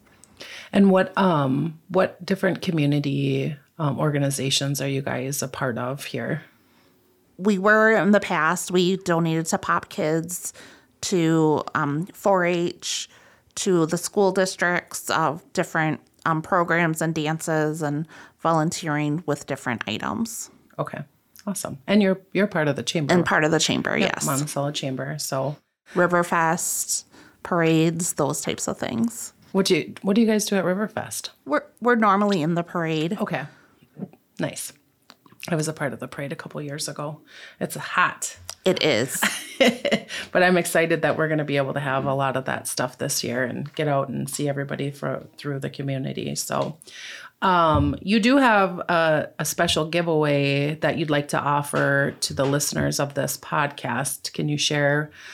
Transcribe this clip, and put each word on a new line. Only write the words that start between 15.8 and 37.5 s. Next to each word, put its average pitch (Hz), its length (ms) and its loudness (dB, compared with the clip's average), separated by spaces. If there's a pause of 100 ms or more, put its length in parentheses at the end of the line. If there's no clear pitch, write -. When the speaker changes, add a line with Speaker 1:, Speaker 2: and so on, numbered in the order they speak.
Speaker 2:
um, 160 180 0
programs 170 600 2
and 160 120 0
dances 156 680 -2
and 147 240 -2 (340)
volunteering 156 840 0
with 143 200 -4
different 127 400 -4
items. 110 640 -6 (280)
Speaker 1:
Okay, - 220 -8 (460)
awesome. - 400 -8
And 208 160 4
you're, 190 180 2 (120)
you're 196 140 2
part 160 220 0
of 139 80 0
the - 60 -4
chamber. 156 320 0
Speaker 2:
And 175 100 4
part 160 200 2
of 156 60 2
the 160 80 4
chamber, - 380 0
Speaker 1:
Yep, - 180 2
Speaker 2:
yes. - 120 -4
Speaker 1:
Monticello 143 460 -2
Chamber, 135 460 -6
so. 135 380 -4 (380)
Speaker 2:
Riverfest, 175 1120 2 (380)
parades, 165 720 2
those 147 260 -2
types - 280 -6
of - 100 -6
things. - 540 -4 (200)
Speaker 1:
What 190 140 2
do 185 100 4
you, 123 260 -4
what 196 120 0
do 226 60 6
you 226 60 6
guys 214 200 2
do 202 100 0
at 180 80 0
Riverfest? 185 640 -4 (140)
Speaker 2:
We're, 285 200 -2 (160)
we're 240 160 4
normally 202 460 4
in 165 120 2
the 170 80 2
parade. 165 580 -2
Speaker 1:
Okay, 165 220 -4 (960)
nice. - 340 -6 (760)
I 175 80 -2
was 156 120 -2
a 156 40 -4
part 143 200 -6
of 110 80 -12
the 131 60 -10
parade 143 260 -10
a 160 40 -8
couple - 260 -12
years 147 240 -8
ago. 147 340 -10 (380)